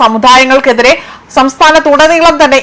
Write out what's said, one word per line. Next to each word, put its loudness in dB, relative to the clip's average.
സമുദായങ്ങൾക്കെതിരെ 0
സംസ്ഥാനത്തുടനീളം 0
തന്നെ 0